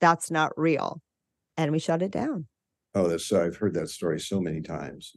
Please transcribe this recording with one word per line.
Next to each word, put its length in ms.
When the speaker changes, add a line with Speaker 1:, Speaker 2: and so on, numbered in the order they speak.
Speaker 1:
"That's 320
not 260
real." 420
And 140
we 80
shut 240
it 80
down. 380
Speaker 2:
Oh, 100
that's, 260
I've 240
heard 180
that 140
story 300
so 220
many 220
times, 540